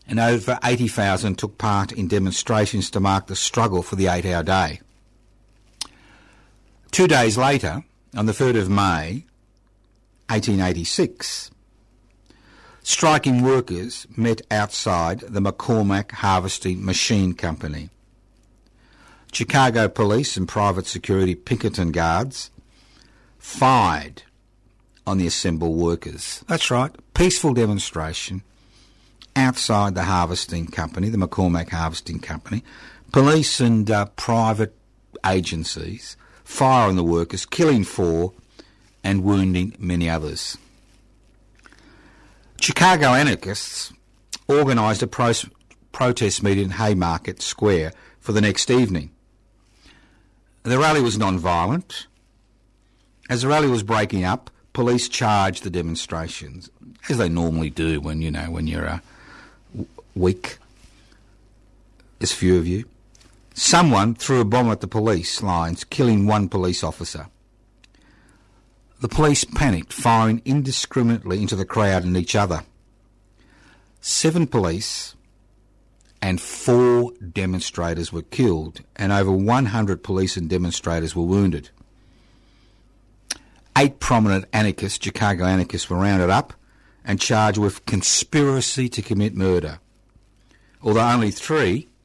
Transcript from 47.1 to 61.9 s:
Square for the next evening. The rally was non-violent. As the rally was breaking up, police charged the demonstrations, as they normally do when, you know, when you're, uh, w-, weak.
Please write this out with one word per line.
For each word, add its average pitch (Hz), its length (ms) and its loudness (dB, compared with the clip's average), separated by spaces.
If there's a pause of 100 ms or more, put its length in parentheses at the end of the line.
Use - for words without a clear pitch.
Square 85 540 0 (240)
for - 140 -6
the 104 100 4
next 104 280 0
evening. 98 420 2 (1500)
The 123 140 2
rally 156 220 4
was 117 160 2
non-violent. 92 920 -2 (1200)
As 123 100 -2
the 131 80 -2
rally 147 180 2
was 120 160 2
breaking 104 420 0
up, 98 260 -4 (240)
police 120 340 0
charged 101 560 0
the 98 60 -6
demonstrations, 82 960 -8 (400)
as 135 80 0
they 98 140 2
normally 82 400 0
do 80 280 -2
when, 78 220 -6
you 80 100 -4
know, 80 200 -6
when 82 160 -4
you're, 80 200 -4
uh, 80 120 -6 (720)
w-, - 160 -12 (260)
weak. - 440 -2 (1600)